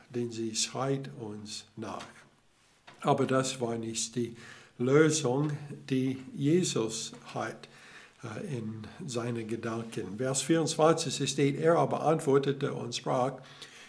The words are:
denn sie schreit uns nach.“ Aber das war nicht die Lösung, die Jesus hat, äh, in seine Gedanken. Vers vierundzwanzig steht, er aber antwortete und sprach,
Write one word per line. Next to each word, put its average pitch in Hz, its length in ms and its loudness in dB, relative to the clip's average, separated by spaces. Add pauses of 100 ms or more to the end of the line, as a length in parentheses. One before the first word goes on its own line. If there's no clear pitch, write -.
(140)
denn 120 180 -4
sie 110 240 -4
schreit 135 540 -2 (100)
uns 107 460 -10 (100)
nach.“ 107 300 -10 (960)
Aber 135 240 4
das 131 340 2
war 117 180 -2
nicht 113 380 -4
die 117 200 -2 (420)
Lösung, 147 760 4 (360)
die 131 280 0 (180)
Jesus 143 760 2 (200)
hat, 113 340 -6 (560)
äh, 127 340 -8
in 110 280 -8 (220)
seine 117 380 -4
Gedanken. 113 720 -6
Vers 131 240 -2
vierundzwanzig 160 880 4
steht, 139 280 2
er 160 200 6
aber 135 260 2
antwortete 139 680 2
und 120 200 -8
sprach, 139 460 0 (500)